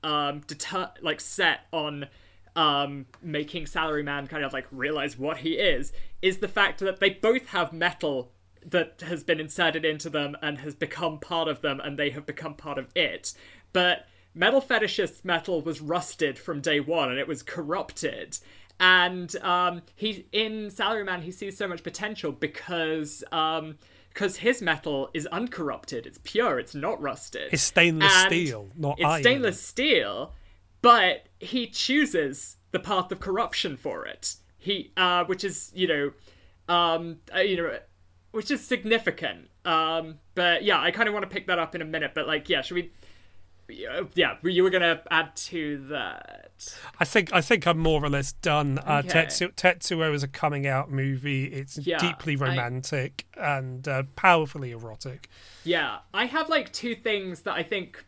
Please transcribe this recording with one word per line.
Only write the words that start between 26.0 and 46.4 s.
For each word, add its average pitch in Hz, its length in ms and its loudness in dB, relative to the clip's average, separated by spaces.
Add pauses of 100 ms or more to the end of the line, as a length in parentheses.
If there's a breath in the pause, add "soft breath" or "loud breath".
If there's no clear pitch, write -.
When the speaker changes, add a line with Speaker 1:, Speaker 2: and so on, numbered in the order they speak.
Speaker 1:
it's - 180 -18
pure, 202 360 2
it's - 160 -8
not 160 260 -4
rusted. - 500 -8
Speaker 2:
It's - 120 4
stainless 170 500 8
Speaker 1:
And 185 180 10
Speaker 2:
steel, 131 440 -2
not 147 240 -2
Speaker 1:
it's 170 80 4
Speaker 2:
iron. 156 160 2
Speaker 1:
stainless 240 380 4
steel, 147 720 0 (480 soft breath)
but 214 460 8 (120)
he 240 280 -4
chooses 175 880 0 (140)
the 185 80 -2
path 185 320 -2
of 185 80 -6
corruption 190 560 -2
for 107 300 -8
it. - 300 -8 (220)
He, 190 400 -4
uh, 180 280 4
which 185 180 -2
is, - 320 -6
you 185 120 2
know, - 840 -4
um, 170 460 2 (160)
uh, 185 40 2
you 190 180 2
know, 165 200 -2 (540)
which 220 200 -6
is 277 140 -2
significant. 196 840 -2 (140)
Um, 160 560 0 (160)
but 175 280 4
yeah, 190 180 4
I 165 100 4
kinda 214 200 0
wanna 208 160 -4
pick 196 200 -8
that 180 120 2
up 165 160 -4
in 170 60 -6
a 156 40 -8
minute, 156 300 -4
but, 156 120 -2
like, 151 220 -2
yeah, 156 120 2
should 175 140 -8
we, 175 160 -2 (800 soft breath)
yeah, 120 340 -6 (120)
yeah, 143 280 4
you 170 200 4
were 190 80 6
gonna 170 300 2 (100)
add 165 240 0
to 151 420 -6 (100)
that. - 840 -10 (260 loud breath)